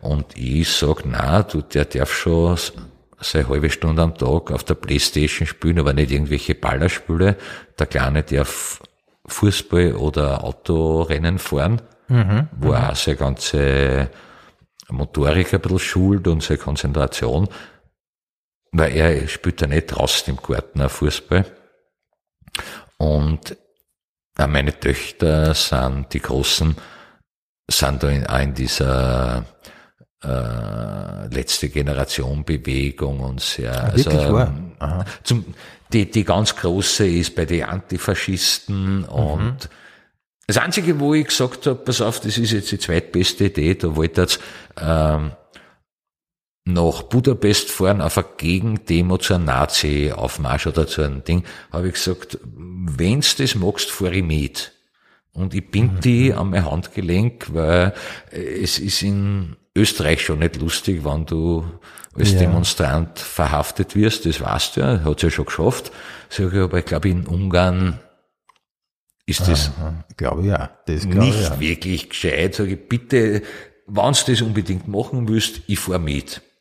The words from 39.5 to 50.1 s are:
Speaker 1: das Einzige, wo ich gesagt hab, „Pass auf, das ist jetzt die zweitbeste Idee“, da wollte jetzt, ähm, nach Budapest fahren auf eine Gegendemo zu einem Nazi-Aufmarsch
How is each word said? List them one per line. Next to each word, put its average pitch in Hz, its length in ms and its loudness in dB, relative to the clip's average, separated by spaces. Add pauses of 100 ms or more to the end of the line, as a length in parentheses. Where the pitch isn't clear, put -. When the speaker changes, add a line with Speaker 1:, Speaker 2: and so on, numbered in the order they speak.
Speaker 1:
das 104 120 2
Einzige, 170 420 0
wo 143 140 2
ich 151 140 2
gesagt - 380 -2
hab, 131 200 0
„Pass 123 160 0
auf, 110 180 0
das 107 160 -4
ist 110 160 0
jetzt 101 200 -2
die 98 60 -4
zweitbeste - 680 0
Idee“, 85 300 2
da 80 200 -2
wollte 82 260 2
jetzt, - 180 0 (380)
ähm, 78 540 2 (1300)
nach 87 360 2
Budapest 120 680 2
fahren 98 300 2
auf 78 160 0
eine 95 100 0 (120)
Gegendemo 90 800 2
zu - 160 0
einem 87 100 2
Nazi-Aufmarsch 73 1200 0